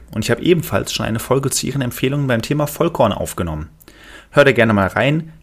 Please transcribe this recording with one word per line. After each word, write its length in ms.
und 100
ich 60
habe 120
ebenfalls 520
schon 100
eine 140
Folge 320
zu 160
ihren 160
Empfehlungen 460
beim 120
Thema 260
Vollkorn 460
aufgenommen. 560
Hör 160
da 60
gerne 200
mal 160
rein, 540